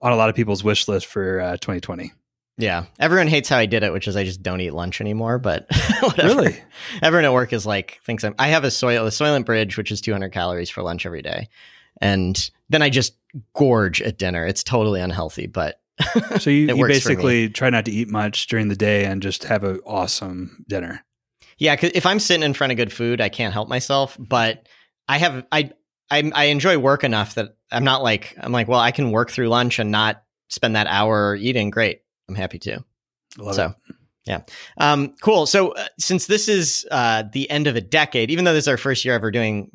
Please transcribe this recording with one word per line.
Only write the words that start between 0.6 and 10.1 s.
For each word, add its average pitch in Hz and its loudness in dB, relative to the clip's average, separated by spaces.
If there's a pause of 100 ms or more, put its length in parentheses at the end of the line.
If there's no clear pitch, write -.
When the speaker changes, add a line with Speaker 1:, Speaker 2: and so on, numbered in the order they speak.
Speaker 1:
wish 107 0
list 98 -2
for, 95 -2
uh, 90 -4
twenty - -6
twenty. 87 -10 (500)
Speaker 2:
Yeah. 92 -2 (140)
Everyone 165 4
hates 156 2
how 135 4
I 113 4
did 107 2
it, 95 0
which 95 -4
is 98 -2
I 98 0
just 92 -6
don't 92 -4
eat 87 -4
lunch 87 -6
anymore, 113 -2
but 120 -2 (200)
<laughs> - 0
whatever. 170 2
Speaker 1:
Really? 254 0 (400)
Speaker 2:
Everyone 165 4
at 131 4
work 127 2
is 104 -2
like, 101 -4
thinks 113 -4
I'm, 107 -4
I 139 2
have 156 4
a 131 0
Soy-, 120 0
a 110 0
Soylent 143 0
Bridge, 110 0
which 107 -6
is 101 -4
two 110 -2